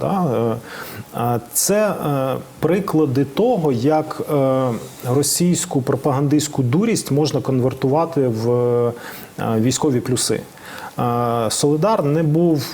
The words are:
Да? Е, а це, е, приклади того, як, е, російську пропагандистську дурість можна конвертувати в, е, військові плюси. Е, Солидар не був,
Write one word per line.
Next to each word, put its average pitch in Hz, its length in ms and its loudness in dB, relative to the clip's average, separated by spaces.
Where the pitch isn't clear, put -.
Да? 180 240 0
Е, 113 40 -2
а 120 260 0
це, 208 360 2
е, 135 460 -2
приклади 156 640 2
того, 185 460 0
як, 143 500 0
е, 131 340 2
російську 147 640 0
пропагандистську 139 840 0
дурість 175 480 0
можна 143 300 0
конвертувати 131 840 0
в, 113 220 -2
е, 117 60 -2
військові 127 400 2
плюси. - 400 -2
Е, 120 520 0
Солидар 165 540 2
не 151 180 2
був, 156 500 2